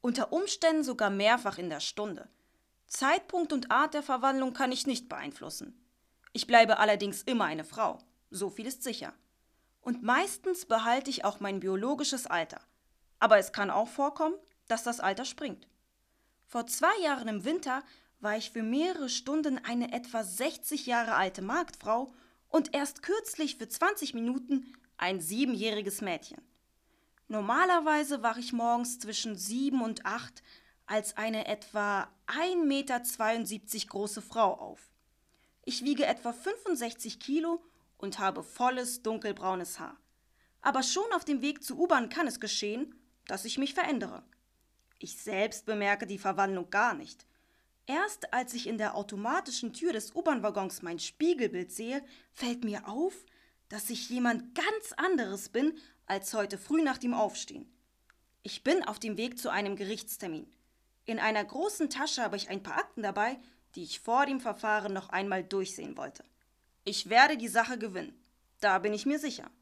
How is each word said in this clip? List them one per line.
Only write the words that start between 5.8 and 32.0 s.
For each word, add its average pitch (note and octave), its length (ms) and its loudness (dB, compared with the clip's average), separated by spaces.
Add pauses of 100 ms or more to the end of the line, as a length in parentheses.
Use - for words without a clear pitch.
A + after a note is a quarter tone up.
Ich - 140 -4
bleibe A3+ 320 8
allerdings G#3 440 4
immer A#3 220 2
eine D#3 200 -2
Frau. G3+ 340 -2 (320)
So F#3+ 180 -4
viel G#3 180 -8
ist C4 160 -8
sicher. - 300 -6 (720)
Und B3 200 -2
meistens F4 600 0
behalte A#3 460 2
ich - 140 -4
auch G#3 160 0
mein G3 200 -2
biologisches A#3+ 680 0
Alter. - 360 -4 (560)
Aber G#3+ 180 10
es F#3+ 160 6
kann G3+ 180 0
auch G#3+ 180 2
vorkommen, D4+ 480 0 (320)
dass A#3 140 0
das A#3+ 180 -4
Alter G3 260 0
springt. - 420 -8 (800)
Vor A#3 200 -4
zwei F4+ 360 4
Jahren C4 260 0
im G#3 160 -2
Winter C#4 380 0 (380)
war G#3 180 0
ich A3 120 -6
für A3+ 120 -4
mehrere C#4+ 480 0
Stunden C#4+ 480 0
eine A#3+ 340 -2
etwa A#3+ 320 -4
sechzig C#4 640 -4
Jahre A#3 280 2
alte F#3 280 2
Marktfrau A#3+ 680 -2 (380)
und - 260 2
erst C#4+ 280 -2
kürzlich F4 540 -2
für A3+ 120 -10
zwanzig F4+ 460 0
Minuten B3 580 0 (240)
ein F#3 240 0
siebenjähriges G#3 840 -2
Mädchen. F3+ 380 -6 (840)
Normalerweise D4+ 960 2
wache A#3 180 0
ich A#3+ 120 -6
morgens A#3+ 480 0
zwischen G#3+ 360 -4
sieben B3 460 0
und A3 240 -4
acht - 360 -6 (440)
als G#3+ 300 -2
eine A3 300 -2
etwa G#3 600 -2 (180)